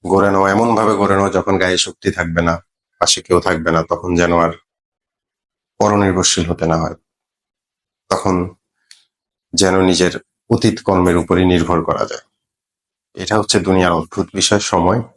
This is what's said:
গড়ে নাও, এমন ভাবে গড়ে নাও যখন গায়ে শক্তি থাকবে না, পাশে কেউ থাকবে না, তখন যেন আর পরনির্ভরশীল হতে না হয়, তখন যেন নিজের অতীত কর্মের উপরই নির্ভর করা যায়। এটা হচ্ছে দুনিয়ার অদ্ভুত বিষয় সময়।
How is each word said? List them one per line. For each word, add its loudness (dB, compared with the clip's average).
গড়ে 4
নাও, 2
এমন 2
ভাবে 0
গড়ে 0
নাও 2
যখন -2
গায়ে 0
শক্তি -6
থাকবে -4
না, 0
পাশে 0
কেউ 0
থাকবে -2
না, 2
তখন -6
যেন 2
আর 0
পরনির্ভরশীল 0
হতে -6
না 0
হয়, -4
তখন 0
যেন 2
নিজের 2
অতীত 0
কর্মের 2
উপরই 0
নির্ভর 2
করা -2
যায়। -12
এটা -4
হচ্ছে -2
দুনিয়ার 2
অদ্ভুত -4
বিষয় 0
সময়। 0